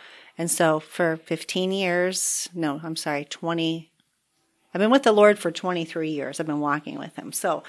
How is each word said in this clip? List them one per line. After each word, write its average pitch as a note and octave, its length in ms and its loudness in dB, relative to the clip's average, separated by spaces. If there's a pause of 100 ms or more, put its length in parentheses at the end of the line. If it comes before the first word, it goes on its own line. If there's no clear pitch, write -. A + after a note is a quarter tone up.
(360)
And E3 140 -2
so D#3 300 2
for D#3+ 360 -2
fifteen F#3 560 -4
years, F#3 800 -2
no, D#3 300 -4
I'm E3 140 -8
sorry, D3 280 -4
twenty, E3 680 -4 (840)
I've F3 60 0
been A3 100 4
with C4+ 140 6
the A3+ 80 6
Lord G#3 260 8
for E3+ 120 -2
twenty-three E3 600 -4
years. C#3 300 -6
I've E3 60 -4
been D3 140 -2
walking D3 380 -2
with D#3 180 -12
him. - 160 -12
So - 360 -2